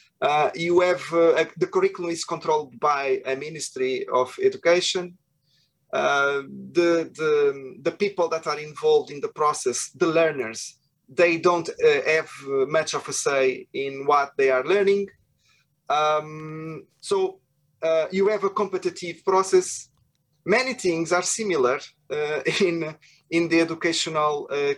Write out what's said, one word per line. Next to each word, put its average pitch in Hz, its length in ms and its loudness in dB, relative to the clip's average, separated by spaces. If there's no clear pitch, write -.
Uh, 147 340 2
you 170 240 2
have, 180 240 2
uh, 165 220 6
a, 160 120 2
the 180 100 0
curriculum 185 440 -2
is 165 120 -6
controlled 151 560 -4
by 139 460 0
a 131 100 -2
ministry 135 720 -6
of 127 340 0
education. 175 760 0
Uh, 139 520 2
the, 170 420 2
the, 143 680 0
the 160 100 -2
people 190 380 -2
that 160 180 -4
are 147 120 -4
involved 151 520 2
in 143 100 -10
the 147 60 -6
process, - 680 -2
the 165 120 2
learners, 151 680 -2
they 170 280 2
don't, 165 320 2
uh, 147 380 4
have, 156 240 0
uh, 135 200 2
much 156 260 0
of 143 160 -6
a 143 40 -6
say 135 600 0
in 139 320 -6
what 143 320 2
they 135 120 4
are 131 140 2
learning. 196 440 2
Um, 156 960 -2
so, 190 380 -2
uh, 160 280 2
you 196 180 2
have 208 160 0
a 196 40 2
competitive 185 760 -6
process. 185 640 2
Many 247 280 2
things 165 380 -2
are 175 100 2
similar, 143 580 0
uh, 151 300 -4
<laughs> 160 120 -2
in, 165 340 -2
in 170 200 0
the 165 100 4
educational, 160 880 -2
uh, 143 280 -2